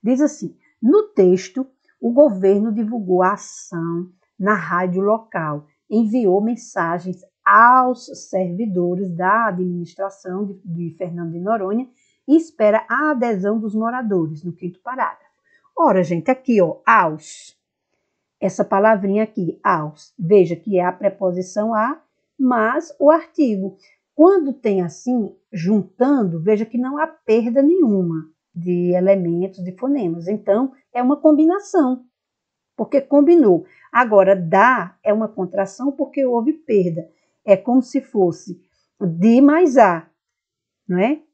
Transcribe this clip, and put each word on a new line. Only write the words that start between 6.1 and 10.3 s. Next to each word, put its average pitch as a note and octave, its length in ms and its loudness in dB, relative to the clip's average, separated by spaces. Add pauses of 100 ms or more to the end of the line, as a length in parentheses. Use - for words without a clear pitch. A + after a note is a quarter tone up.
mensagens F3+ 760 -6 (280)
aos B3 600 4 (240)
servidores F3+ 840 -4
da F#3+ 360 0
administração F#3 960 -8